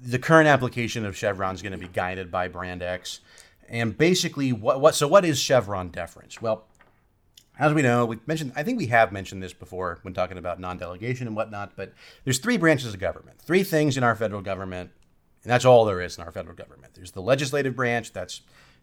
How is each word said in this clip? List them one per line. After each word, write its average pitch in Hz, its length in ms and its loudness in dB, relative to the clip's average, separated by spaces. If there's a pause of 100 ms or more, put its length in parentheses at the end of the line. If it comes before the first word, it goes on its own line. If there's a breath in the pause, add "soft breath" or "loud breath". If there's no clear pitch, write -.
the 123 180 -4
current 156 280 6
application 123 580 2
of 95 100 -6
Chevron 95 380 -2
is 87 80 -12
gonna 98 160 -10
be 90 100 -12
guided 92 440 -6
by 90 160 -2
Brand 87 340 -10
X. 90 380 -8 (480 soft breath)
And 117 280 -4
basically, 151 560 2
what, 123 300 -2
what, 151 140 8
so 147 120 2
what 185 180 6
is 147 140 0
Chevron 98 500 0
deference? - 520 -14
Well, 110 240 -2 (920)
as 151 140 4
we 156 100 2
know, 120 220 4
we've 117 220 -6
mentioned, 151 280 -6
I 147 80 -4
think 240 160 -4
we 147 80 -4
have 113 240 4
mentioned 95 320 -8
this 87 100 -12
before 90 480 -8
when 92 120 -10
talking 92 240 -4
about 85 220 -8
non-delegation 92 680 -8
and 107 80 -8
whatnot, 104 400 -8
but - 180 -14 (300 loud breath)
there's 131 160 -2
three 233 180 -2
branches 139 360 0
of 95 60 -12
government, - 420 -8
three 185 220 2
things 151 340 0
in 127 60 0
our 117 120 4
federal 104 260 -4
government, 92 500 -8 (520)
and 113 80 -6
that's 123 140 2
all 123 200 10
there 95 160 -2
is 87 160 -8
in 85 60 -14
our 82 80 -16
federal 87 240 -12
government. - 400 -20
There's 90 160 -20
the 98 100 -12
legislative 135 540 0
branch, 120 380 -2
that's 92 280 -12 (400 soft breath)